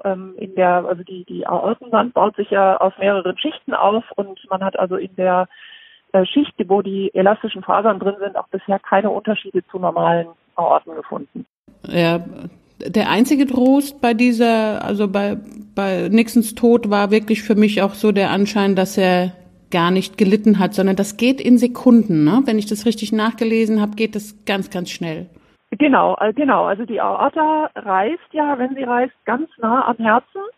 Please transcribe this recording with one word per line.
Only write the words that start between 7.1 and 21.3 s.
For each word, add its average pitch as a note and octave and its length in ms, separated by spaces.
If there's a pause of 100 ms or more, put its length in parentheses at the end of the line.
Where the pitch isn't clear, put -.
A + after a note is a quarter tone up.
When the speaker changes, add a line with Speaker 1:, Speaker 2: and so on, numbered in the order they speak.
Speaker 1:
elastischen G3 480
Fasern G3 380
drin G3 200
sind, G3 160
auch - 120
bisher G3 300
keine G3+ 320
Unterschiede G3 600
zu F#3+ 80
normalen E3+ 480 (300)
Aorten D#3+ 400
gefunden. - 500 (400)
Speaker 2:
Ja, E3+ 340 (640)
der G3+ 240
einzige C4 360
Trost C4+ 540
bei A#3 140
dieser, A3+ 720
also G3+ 240
bei, G3+ 280 (380)
bei F#3+ 340
Nixons A3+ 460
Tod A#3 360
war G3+ 200
wirklich G#3+ 320
für A3 120
mich G#3 280
auch G3 120
so G#3+ 180
der G3 180
Anschein, G3 460
dass F#3+ 220
er F3+ 340 (380)
gar F3 220
nicht F#3+ 260
gelitten G#3 400
hat, F#3+ 160
sondern F#3+ 220
das G3 200
geht C4 240